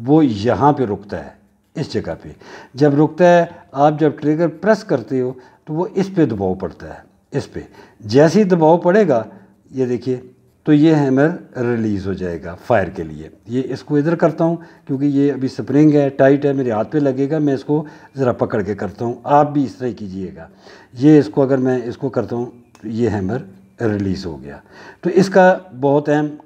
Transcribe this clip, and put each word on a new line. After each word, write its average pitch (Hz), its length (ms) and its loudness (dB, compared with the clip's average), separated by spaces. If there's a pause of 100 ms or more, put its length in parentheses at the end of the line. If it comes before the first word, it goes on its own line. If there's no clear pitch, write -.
वो 139 220 4
यहाँ 117 500 2
पे 135 120 -2
रुकता 101 320 -6
है, - 200 -16 (400)
इस 151 160 -8
जगह 92 220 -6
पे। 76 200 -16 (420)
जब 143 180 2
रुकता 156 320 2
है, 175 220 4 (260)
आप 147 240 2
जब 147 200 0
ट्रिगर 156 300 -2
प्रेस 208 360 -2
करते 131 360 -4
हो 127 100 -4 (360)
तो 156 80 -8
वो 170 140 -4
इस 190 220 -4
पे 180 160 2
दबाव 98 300 -4
पड़ता 87 300 -12
है, - 180 -18 (280)
इस 135 140 -6
पे। - 200 -14 (340)
जैसे 139 380 4
ही 214 80 4
दबाव 170 320 4
पड़ेगा, 170 480 2 (440)
ये 131 160 -4
देखिए, 123 300 -4 (500)
तो 156 60 4
ये 151 220 6
हैमर 143 440 2 (200)
रिलीज़ 110 500 -4
हो 98 60 -4
जाएगा 85 440 -8
फायर 104 320 0
के 92 140 -10
लिए। 78 260 -14 (180)
ये 120 140 -4
इसको 147 360 -4
इधर 156 180 0
करता 165 280 0
हूँ 165 140 -2 (280)
क्योंकि 139 220 -4
ये 139 220 2
अभी 131 200 -4
स्प्रिंग 143 440 2
है, 143 160 4
टाइट 139 360 4
है, 143 80 0
मेरे 131 160 -2
हाथ 107 160 -2
पे 156 140 -4
लगेगा, 139 380 -2
मैं 147 160 0
इसको 147 300 -2 (320)
ज़रा 131 180 0
पकड़ 110 280 -2
के 98 140 -6
करता 101 280 -8
हूँ, 120 240 -8
आप 143 200 4
भी 143 160 -2
इस 104 140 -8
तरह 123 140 -6
कीजिएगा। 95 560 -12 (480)
ये 147 220 6
इसको 143 240 2
अगर 131 160 2
मैं 127 260 -2
इसको 120 260 -8
करता 120 260 -4
हूँ 120 160 -8 (300)
तो 104 80 -12
ये 117 180 -2
हैमर 101 360 -4 (380)
रिलीज 101 440 -2
हो 80 100 -10
गया। 69 260 -18 (400)
तो 175 100 -4
इसका 190 400 6 (220)
बहुत 143 340 0
अहम 151 200 0 (180)